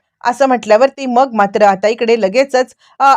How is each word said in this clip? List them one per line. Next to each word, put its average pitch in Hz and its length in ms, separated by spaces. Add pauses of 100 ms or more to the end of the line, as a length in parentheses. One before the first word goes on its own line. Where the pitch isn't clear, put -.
(240)
असं 247 220
म्हटल्यावरती 254 600
मग 254 260
मात्र 202 300
आता 202 260
इकडे 233 320
लगेचच, 254 540 (240)
अ, 269 180